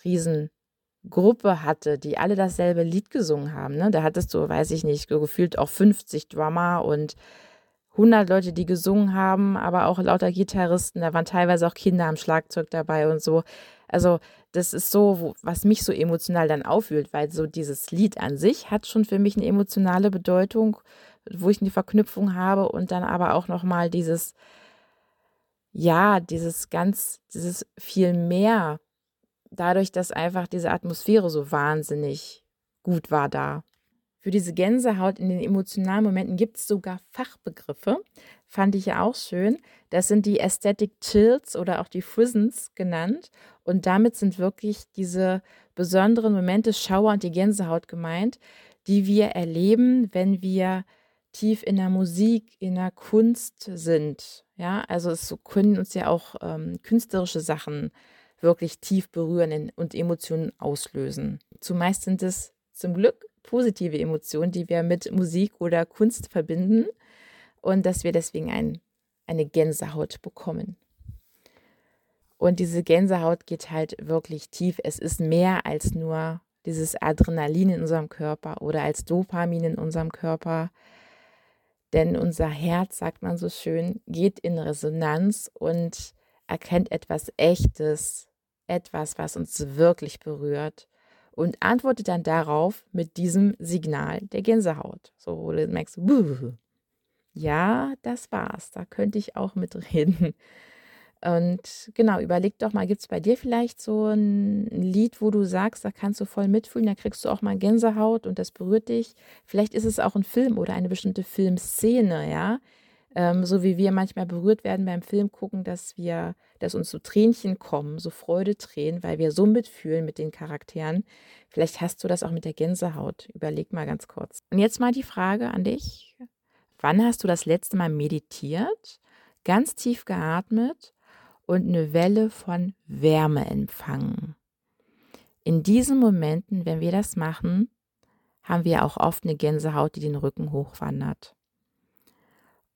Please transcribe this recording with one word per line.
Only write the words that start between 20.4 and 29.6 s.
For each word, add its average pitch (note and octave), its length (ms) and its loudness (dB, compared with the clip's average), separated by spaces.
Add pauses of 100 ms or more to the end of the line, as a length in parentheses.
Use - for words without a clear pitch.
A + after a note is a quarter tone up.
wo F3 200 0
ich G3+ 100 2
eine G3 100 0
Verknüpfung G3+ 640 0
habe F#3+ 360 2
und F3+ 200 -4
dann F3+ 140 -2
aber F3 300 2
auch F3 120 0
noch F3 160 -4
mal F3 280 0
dieses, E3+ 440 -2 (1400)
ja, E3+ 480 4
dieses E3 520 -6
ganz, F#3 500 -2 (120)
dieses F3 340 -8 (120)
viel F3+ 360 2
mehr, F3 640 2 (720)
dadurch, F3+ 420 0